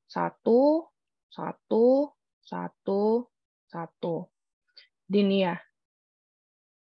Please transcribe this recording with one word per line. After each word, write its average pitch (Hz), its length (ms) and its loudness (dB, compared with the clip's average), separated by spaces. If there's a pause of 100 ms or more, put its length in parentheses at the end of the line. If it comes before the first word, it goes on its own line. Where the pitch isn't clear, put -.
satu, 262 800 0 (400)
satu, 240 800 0 (320)
satu, 202 880 -4 (400)
satu. 170 480 -10 (920)
Ini 196 320 2
ya. 175 160 -2 (1400)